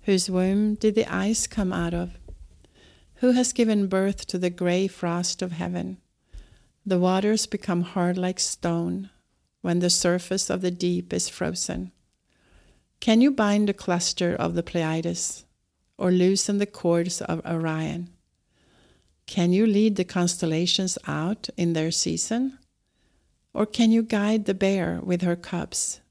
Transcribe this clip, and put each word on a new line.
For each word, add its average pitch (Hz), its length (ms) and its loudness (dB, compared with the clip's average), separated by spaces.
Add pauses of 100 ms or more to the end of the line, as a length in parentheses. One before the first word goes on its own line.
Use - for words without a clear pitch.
Whose 190 260 2
womb 196 460 2
did 214 200 2
the - 180 0
ice 202 320 0
come 190 280 -2
out 170 200 -2
of? 175 240 -4 (960)
Who 247 180 4
has 247 180 2
given 214 360 2
birth 190 400 0
to 185 120 -4
the 180 100 0
gray 180 380 0
frost 175 540 -4
of 185 100 -4
heaven? 180 460 -6 (880)
The 190 120 2
waters 190 500 2
become 175 340 -2
hard 180 360 0
like 180 220 -2
stone 175 680 -2 (520)
when 175 180 0
the 180 100 2
surface 180 600 0
of 185 120 -2
the 180 100 0
deep 175 400 -2
is 175 160 -4
frozen. 180 640 -6 (1080)
Can 226 180 4
you 269 100 8
bind 208 380 2
the 196 60 0
cluster 175 600 0
of 170 220 -2
the 170 80 0
Pleiades, 165 800 -4 (540)
or 180 140 2
loosen 190 480 4
the 202 60 0
cords 170 540 0
of - 260 -4
Orion? 160 640 -4 (1160)
Can 175 260 0
you 208 160 4
lead 208 300 4
the 180 80 0
constellations 175 1000 0
out 156 520 -4
in 170 160 0
their 160 180 0
season? 226 680 -2 (960)
Or 214 120 0
can 220 260 4
you 226 100 4
guide 214 440 0
the 196 80 0
bear 185 500 0
with 180 200 0
her 175 120 2
cubs? - 640 -6 (120)